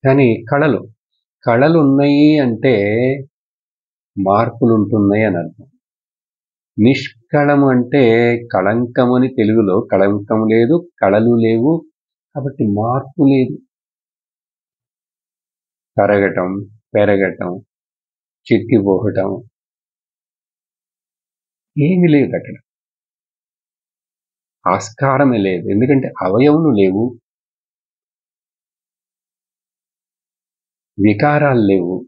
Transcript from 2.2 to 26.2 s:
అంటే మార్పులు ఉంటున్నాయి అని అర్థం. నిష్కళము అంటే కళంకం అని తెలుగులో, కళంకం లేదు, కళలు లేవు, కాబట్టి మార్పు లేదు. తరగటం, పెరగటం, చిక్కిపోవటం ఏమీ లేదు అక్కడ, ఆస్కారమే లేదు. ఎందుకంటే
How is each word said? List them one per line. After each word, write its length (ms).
అంటే 340
మార్పులు 580
ఉంటున్నాయి 500
అని 180
అర్థం. 240
నిష్కళము 920
అంటే 320
కళంకం 640
అని 120
తెలుగులో, 380
కళంకం 480
లేదు, 240
కళలు 340
లేవు, 260
కాబట్టి 300
మార్పు 440
లేదు. 240
తరగటం, 540
పెరగటం, 560
చిక్కిపోవటం 840
ఏమీ 360
లేదు 240
అక్కడ, 200
ఆస్కారమే 840
లేదు. 240
ఎందుకంటే 380